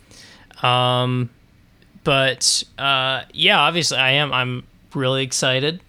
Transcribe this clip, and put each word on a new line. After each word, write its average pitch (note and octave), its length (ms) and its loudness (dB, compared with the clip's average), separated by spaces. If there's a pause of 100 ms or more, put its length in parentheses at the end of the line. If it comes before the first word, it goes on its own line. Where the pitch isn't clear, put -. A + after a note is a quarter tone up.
(640)
Um, B2 680 0 (720)
but, C3+ 640 0 (140)
uh, C3 440 -2 (100)
yeah, E3+ 280 2
obviously D3 380 0
I C3 140 2
am, C#3+ 200 0
I'm B2 320 -2 (300)
really C3+ 280 0
excited C3+ 640 -2